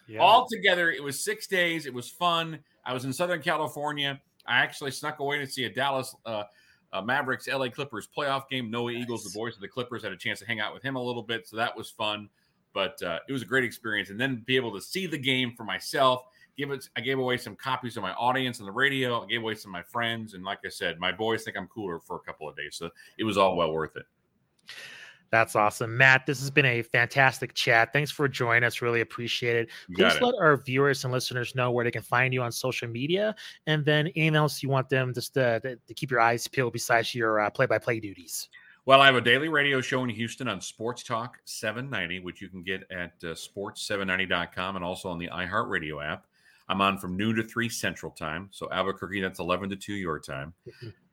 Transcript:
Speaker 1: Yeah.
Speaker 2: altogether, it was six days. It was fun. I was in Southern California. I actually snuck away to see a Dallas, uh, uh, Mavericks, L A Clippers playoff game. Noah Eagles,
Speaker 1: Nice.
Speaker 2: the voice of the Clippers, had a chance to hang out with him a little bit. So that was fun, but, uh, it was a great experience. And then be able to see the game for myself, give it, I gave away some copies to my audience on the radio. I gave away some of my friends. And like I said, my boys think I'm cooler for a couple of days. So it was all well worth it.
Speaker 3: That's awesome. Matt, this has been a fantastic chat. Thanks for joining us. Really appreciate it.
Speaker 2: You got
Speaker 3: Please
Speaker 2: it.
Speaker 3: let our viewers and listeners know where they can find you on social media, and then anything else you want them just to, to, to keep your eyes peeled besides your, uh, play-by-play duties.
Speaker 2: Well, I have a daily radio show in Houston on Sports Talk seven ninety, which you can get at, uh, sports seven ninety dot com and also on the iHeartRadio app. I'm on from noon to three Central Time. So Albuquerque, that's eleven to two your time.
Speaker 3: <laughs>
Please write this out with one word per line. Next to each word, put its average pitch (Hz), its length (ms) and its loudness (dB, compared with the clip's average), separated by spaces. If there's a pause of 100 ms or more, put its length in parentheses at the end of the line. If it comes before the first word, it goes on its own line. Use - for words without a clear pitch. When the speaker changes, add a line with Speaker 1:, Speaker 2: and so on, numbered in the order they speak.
Speaker 1:
Yeah. 110 140 -6
Speaker 2:
altogether, 190 720 6
it 147 120 -6
was 143 180 -6
six 208 260 -6
days. 170 380 0
It 127 80 -10
was 123 160 -8
fun. 165 500 0 (260)
I 127 80 -4
was 127 120 -4
in 131 80 -2
Southern 175 280 0
California. 147 800 -2 (240)
I 120 140 4
actually 147 320 0
snuck 151 280 -6
away 143 200 -2
to 139 80 -6
see 131 180 -4
a 113 40 -4
Dallas, 131 460 -2 (100)
uh, 107 180 -4 (480)
uh, 95 100 -4
Mavericks, 127 460 -2
L 135 160 -2
A 127 60 -2
Clippers 120 380 -10 (100)
playoff 139 320 -4
game. 127 220 -6
Noah 120 200 -4
Eagles, 117 340 -6
Speaker 1:
Nice. 92 80 -12
Speaker 2:
the 104 60 -10
voice 117 160 -6
of 95 60 -20
the 98 60 -10
Clippers, 120 360 -8
had 101 80 -6
a 90 60 -10
chance 107 220 -6
to 98 60 -18
hang 110 140 -4
out 107 140 -4
with 90 100 -14
him 135 120 -4
a 123 80 -4
little 120 180 -4
bit. 113 260 -6
So 107 100 -16
that 113 200 0
was 110 140 -12
fun, 104 380 -4 (440)
but, 98 300 0
uh, 85 240 -2
it 123 40 -8
was 131 120 -4
a - 20 -10
great 127 180 2
experience. 104 460 -4
And 101 100 -8
then 131 180 -2
be 127 180 0
able 117 180 0
to 92 80 -8
see 190 240 -4
the 156 120 -4
game 127 380 0
for 117 80 -14
myself, 127 600 0 (340)
give 139 140 -6
it, 135 240 -8
I 123 60 -4
gave 131 180 0
away 127 180 0
some 104 180 -12
copies 123 380 -4
to 113 80 -8
my 92 120 -4
audience 127 460 0
on 104 60 -14
the 98 60 -8
radio. 127 520 0
I 95 40 -14
gave 113 140 0
away 110 120 -2
some 101 160 -10
of 95 40 -12
my 87 100 -8
friends. 113 500 -4
And 92 100 -14
like 98 220 -6
I 92 40 -8
said, 85 300 -4
my 90 120 0
boys 110 320 -2
think 104 140 -8
I'm 92 100 -8
cooler 90 320 -8
for - 160 -10
a 80 40 -8
couple 76 300 -12
of 71 60 -14
days. 73 200 -10
So 85 140 -8 (280)
it 104 60 -4
was 104 140 0
all 95 180 8
well 82 160 2
worth 78 240 -4
it. - 100 -14 (1300)
Speaker 3:
That's 113 240 4
awesome. 110 400 2
Matt, 131 300 8
this 139 140 -2
has 139 100 -4
been 139 160 4
a 120 160 2
fantastic 127 720 2
chat. 113 400 4
Thanks 143 160 2
for 147 180 0
joining 120 360 2
us. 117 180 0
Really 117 200 2
appreciate 117 540 -2
it. 117 140 0 (180)
Speaker 2:
You 87 80 -12
got 185 180 8
Speaker 3:
Please 151 40 4
Speaker 2:
it. 240 60 2
Speaker 3:
let 247 160 4
our 151 180 8
viewers 135 460 2
and 127 100 -2
listeners 123 400 -2
know 127 160 0
where 120 160 2
they 120 60 0
can 113 100 -6
find 127 320 2
you 127 80 0
on 117 100 -4
social 123 360 -4
media, 170 480 -2 (320)
and 156 180 2
then 151 220 4
anything 156 280 2
else 151 280 2
you 135 60 -2
want 131 200 2
them 131 240 2
just 120 220 -8
to, 120 240 4
to, 123 160 -6
to - 180 -18
keep 135 160 -6
your 123 100 4
eyes 117 280 4
peeled 120 260 0
besides 117 400 2
your, 110 280 2
uh, 104 100 2
play-by-play 117 480 2
duties. 95 500 -10 (400)
Speaker 2:
Well, 135 120 12
I 135 40 10
have 135 100 10
a 120 60 6
daily 131 280 4
radio 139 320 4
show 127 220 0
in 123 60 -2
Houston 117 380 -6
on 98 120 -2
Sports 117 440 -8
Talk 120 420 -6
seven 117 460 -6
ninety, 92 280 -4
which 90 220 -10
you 92 80 -14
can 90 140 -14
get 95 260 -6
at, 87 340 -10
uh, 82 120 -6
sports - 480 -10
seven 98 240 -2
ninety 92 180 0
dot 87 260 0
com 92 260 -4
and 87 60 -6
also 90 260 -4
on 85 100 -4
the 85 80 -6
iHeartRadio 87 760 -4
app. 85 220 -6 (420)
I'm 95 140 0
on 98 160 4
from 90 180 -6
noon 110 200 0
to 110 80 2
three 117 260 -4
Central 87 420 -6
Time. 82 380 -8
So - 220 -10
Albuquerque, 95 500 -2
that's 95 160 -4
eleven 90 320 -2
to 98 60 -6
two 104 180 -8
your 87 260 -4
time. 71 360 -10 (260)
Speaker 3:
<laughs> 113 120 -12 (200)